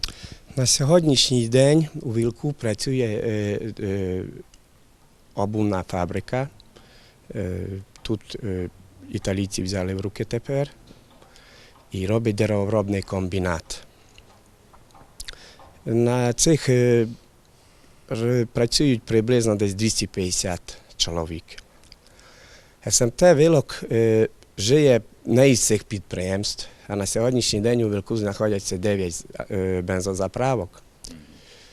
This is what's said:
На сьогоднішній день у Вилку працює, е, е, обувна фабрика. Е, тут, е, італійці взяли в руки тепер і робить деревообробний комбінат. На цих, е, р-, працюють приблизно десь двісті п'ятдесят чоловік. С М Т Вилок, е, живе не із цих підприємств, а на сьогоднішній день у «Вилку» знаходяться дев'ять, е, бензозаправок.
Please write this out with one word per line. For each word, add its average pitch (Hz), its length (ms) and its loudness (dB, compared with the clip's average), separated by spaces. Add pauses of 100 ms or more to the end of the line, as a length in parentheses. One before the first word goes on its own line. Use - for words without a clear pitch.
(560)
На 127 100 0
сьогоднішній 135 840 2
день 143 400 4 (140)
у 139 80 -6
Вилку 117 440 -2
працює, 113 720 -2
е, 104 540 -4
е, 95 440 -4 (1120)
обувна 104 520 0
фабрика. 95 640 -4 (840)
Е, 92 320 -6 (340)
тут, - 420 -8
е, 90 260 -6 (400)
італійці 98 540 -4
взяли 92 320 -4
в 95 60 -6
руки 104 240 -8
тепер 139 440 -4 (1200)
і 95 160 -4
робить 110 280 0
деревообробний 101 640 0
комбінат. 92 840 -4 (2000)
На 120 480 2
цих, - 360 2
е, 123 380 4 (1040)
р-, 117 420 0
працюють 120 500 2
приблизно 113 520 2
десь 101 180 0
двісті 104 340 -2
п'ятдесят 90 680 -6 (200)
чоловік. 82 460 -4 (1400)
С 110 140 0
М 117 100 2
Т 180 220 6
Вилок, 151 580 4
е, 113 380 4 (280)
живе 123 440 6 (240)
не 131 240 6
із 123 100 4
цих 107 240 2
підприємств, 95 840 -6 (200)
а 104 80 -6
на 98 100 -2
сьогоднішній 113 560 0
день 120 200 2
у 110 80 0
«Вилку» 101 280 -4
знаходяться 101 600 -2
дев'ять, 95 480 -2 (260)
е, 92 300 -2
бензозаправок. 95 1000 -4 (880)